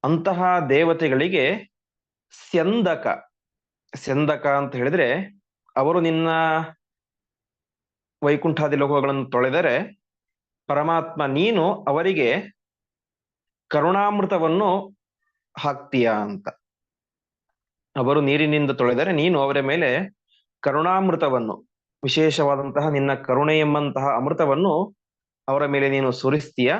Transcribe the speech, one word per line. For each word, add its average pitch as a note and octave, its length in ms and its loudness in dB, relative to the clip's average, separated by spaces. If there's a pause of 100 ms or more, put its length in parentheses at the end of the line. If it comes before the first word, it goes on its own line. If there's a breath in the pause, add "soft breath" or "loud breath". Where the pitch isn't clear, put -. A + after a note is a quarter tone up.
ಅಂತಹ F3 560 0 (100)
ದೇವತೆಗಳಿಗೆ D#3+ 1000 0 (800)
ಸ್ಯಂದಕ, F3 800 -2 (640)
ಸ್ಯಂದಕ D3 520 -2
ಅಂತ C#3 280 0
ಹೇಳಿದ್ರೆ C#3+ 640 -2 (400)
ಅವರು D#3+ 240 2
ನಿನ್ನ E3 260 0 (2000)
ವೈಕುಂಠಾದಿ D3 520 0
ಲೋಕಗಳನ್ನು C#3 540 0
ತೊಳೆದರೆ C3+ 760 0 (640)
ಪರಮಾತ್ಮ D#3+ 580 -2
ನೀನು D#3 580 0
ಅವರಿಗೆ D#3 600 0 (1200)
ಕರುಣಾಮೃತವನ್ನು G3 1300 0 (600)
ಹಾಕ್ತೀಯಾ C3 560 0
ಅಂತ. G#2 340 -4 (1500)
ಅವರು C#3 260 2
ನೀರಿನಿಂದ D3 500 2
ತೊಳೆದರೆ B2 400 0
ನೀನು D#3+ 280 2
ಅವರ C#3 220 0
ಮೇಲೆ D3+ 560 -2 (420)
ಕರುಣಾಮೃತವನ್ನು, D#3 1080 0 (360)
ವಿಶೇಷವಾದಂತಹ C#3+ 840 0
ನಿನ್ನ C#3 240 0
ಕರುಣೆ C#3+ 460 0
ಎಂಬಂತಹ D3 420 0
ಅಮೃತವನ್ನು D3 920 0 (520)
ಅವರ C#3+ 180 0
ಮೇಲೆ C#3 240 2
ನೀನು C3+ 220 0
ಸುರಿಸ್ತೀಯ. C3+ 680 0